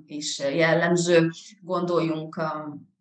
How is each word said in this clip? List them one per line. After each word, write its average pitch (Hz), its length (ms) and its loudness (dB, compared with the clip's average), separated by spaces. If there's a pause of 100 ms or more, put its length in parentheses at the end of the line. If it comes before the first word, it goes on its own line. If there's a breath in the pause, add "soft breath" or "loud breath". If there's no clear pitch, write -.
is - 320 -8
jellemző. 165 920 4 (300 loud breath)
Gondoljunk, 165 760 -4
ö, 170 60 -6 (580)